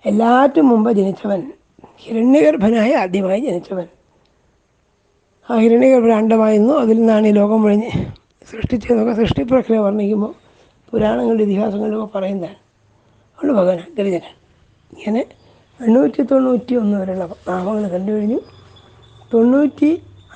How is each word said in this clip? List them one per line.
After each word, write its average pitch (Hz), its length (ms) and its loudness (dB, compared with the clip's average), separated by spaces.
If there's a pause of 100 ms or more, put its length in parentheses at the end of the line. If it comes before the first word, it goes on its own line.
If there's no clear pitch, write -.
എല്ലാറ്റും 254 600 2
മുമ്പ് 233 240 2
ജനിച്ചവൻ, 196 600 -4 (440)
ഹിരണ്യഗർഭനായ 233 1000 2
ആദ്യമായി 190 460 -2
ജനിച്ചവൻ. 185 460 -6 (1600)
ആ 240 60 0
ഹിരണ്യഗർഭൻ 233 560 4
അണ്ടമായിരുന്നു, 220 640 2
അതിൽ 226 240 2
നിന്നാണ് 220 280 2
ഈ 214 40 4
ലോകം 208 320 2
മുഴുവൻ 208 200 2 (680)
സൃഷ്ടിച്ചതെന്നൊക്കെ 226 760 -2
സൃഷ്ടി 269 180 -2
പ്രക്രിയ 240 360 0
വർണ്ണിക്കുമ്പോൾ 208 560 -2 (560)
പുരാണങ്ങളുടെ 226 520 -2
ഇതിഹാസങ്ങളിലൊക്കെ 214 760 -4
പറയുന്നതാണ്. 190 360 -8
അതുകൊണ്ട് - 1040 -8
ഭഗവാൻ 180 200 0
അഗ്രജനാണ്. 175 680 -8 (460)
ഇങ്ങനെ 220 340 -6 (540)
എണ്ണൂറ്റി 247 420 2
തൊണ്ണൂറ്റി 254 520 0
ഒന്ന് 208 240 0
വരെയുള്ള 185 360 -6 (140)
നാമങ്ങൾ 196 400 -4
കണ്ടു 185 240 -6
കഴിഞ്ഞു. 214 280 -2 (960)
തൊണ്ണൂറ്റി 285 680 2 (340)